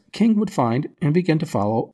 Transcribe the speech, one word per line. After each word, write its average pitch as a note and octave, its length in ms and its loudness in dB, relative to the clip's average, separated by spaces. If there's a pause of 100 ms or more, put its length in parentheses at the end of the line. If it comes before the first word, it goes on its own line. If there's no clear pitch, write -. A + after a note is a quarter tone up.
(140)
King A3 260 2
would G3+ 140 -2
find B2 360 0 (120)
and D3 120 2
begin E3+ 260 2
to D#3 60 -4
follow A2 480 -2